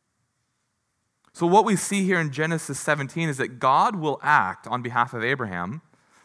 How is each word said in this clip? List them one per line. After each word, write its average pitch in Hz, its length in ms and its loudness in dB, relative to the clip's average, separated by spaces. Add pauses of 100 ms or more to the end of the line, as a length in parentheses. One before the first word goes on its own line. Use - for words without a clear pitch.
(1300)
So - 120 -2
what 185 200 6
we 214 100 2
see 202 280 -2
here 185 160 2
in 151 120 0
Genesis 156 480 -4
seventeen 147 480 -2
is 143 100 -2
that 127 220 -4
God 160 380 2
will 151 260 -2
act 104 420 2
on 120 160 -4
behalf 120 320 0
of 113 100 -4
Abraham. 117 580 -4 (440)